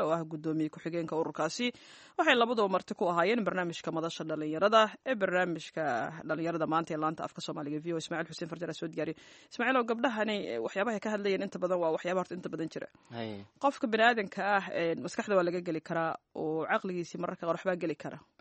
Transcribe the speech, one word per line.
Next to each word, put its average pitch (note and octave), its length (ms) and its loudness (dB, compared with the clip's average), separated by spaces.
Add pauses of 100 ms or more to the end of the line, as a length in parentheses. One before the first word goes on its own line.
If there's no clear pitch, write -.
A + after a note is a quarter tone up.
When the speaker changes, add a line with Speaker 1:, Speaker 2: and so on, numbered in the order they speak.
Speaker 1:
oo D3+ 80 2
ah E3 80 2
guddoomiye D#3 480 -2
ku-xigeenka E3 480 -4
ururkaasi. E3 560 0 (460)
Waxay D#4 180 6
labaduba A3+ 320 4
marti F#3+ 240 0
ku F#3+ 160 0
ahaayeen F3+ 340 4
barnaamijka F3+ 480 -2
Madasha E3 320 -2
Dhalinyarada D#3+ 580 4 (280)
ee C4 60 2
barnaamijka F3+ 680 0 (400)
Dhalinyarada D#3+ 460 -2
Maanta D#3+ 240 0
ee D#3 80 -2
laanta D#3+ 240 -2
afka - 160 -8
Soomaaliga D3+ 400 -6
V E3+ 120 -4
O - 20 0
A. - 20 0
Ismaaciil D#3+ 320 -4
Xuseen E3 200 -8
Farjar E3+ 200 -8
ayaa D#3 80 -6
soo E3+ 100 -6
diyaariyey. D#3+ 300 -4 (320)
Ismaaciil, B3 280 2
oo B3 60 4
gabdhahani, A3 540 0 (160)
eh, A#2 80 -2
waxyaabaha G#3 340 0
ay G3 60 -2
ka - 80 -2
hadlayeen G3+ 340 0
inta G3 160 -6
badan F3+ 220 0
waa E3 100 2
waxyaabo F3 300 0
horta F3+ 160 -4
inta F3 120 -6
badan D#3+ 200 -4
jira. - 180 -8 (220)
Speaker 2:
Haye. A2 320 -6 (160)
Speaker 1:
Qofka C#4 320 0
bini'aadamka A3 560 4
ah, G3 240 2
eh, E3 260 0
maskaxda G3+ 400 -4
waa F3+ 80 8
laga F3 220 0
geli D#3+ 160 -2
karaa, E3 320 -2 (220)
oo D#3 340 -2
caqligiisii F3+ 500 -2
mararka F3 240 -4
qaar E3 140 2
waxbaa F#3 180 0
geli D#3+ 200 -2
kara. - 220 -10 (240)